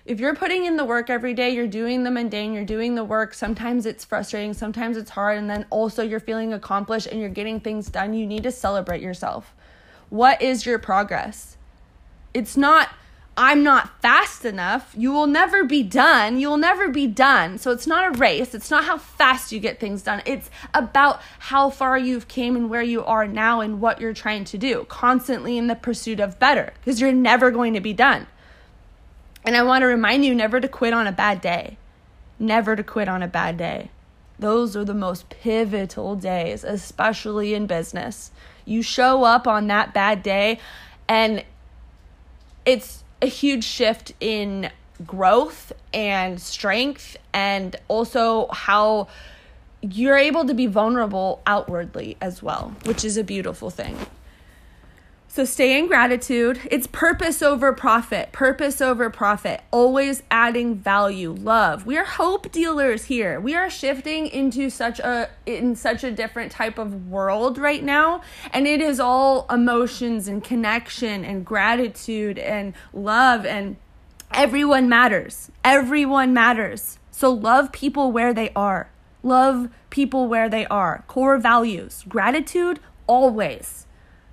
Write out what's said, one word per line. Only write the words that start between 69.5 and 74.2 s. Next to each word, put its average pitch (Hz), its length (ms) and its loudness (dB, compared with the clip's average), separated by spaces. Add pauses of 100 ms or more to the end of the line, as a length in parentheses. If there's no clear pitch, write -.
emotions 240 800 0
and 202 140 -6
connection 226 840 -4
and 190 180 -8
gratitude 214 960 -2
and 202 340 -6 (220)
love, 220 500 2
and 196 320 -6 (560)